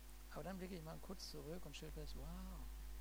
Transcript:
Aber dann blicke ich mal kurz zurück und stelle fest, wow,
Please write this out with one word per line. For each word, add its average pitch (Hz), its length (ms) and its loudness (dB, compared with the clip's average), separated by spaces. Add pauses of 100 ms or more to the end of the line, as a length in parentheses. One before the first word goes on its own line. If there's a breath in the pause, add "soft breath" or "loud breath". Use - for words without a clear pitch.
(320)
Aber 151 100 0
dann 185 160 2
blicke 185 160 0
ich 165 80 0
mal 160 160 -2
kurz - 320 0
zurück 156 340 0
und 151 120 -2
stelle 151 160 0
fest, 151 240 2
wow, 185 500 2 (340)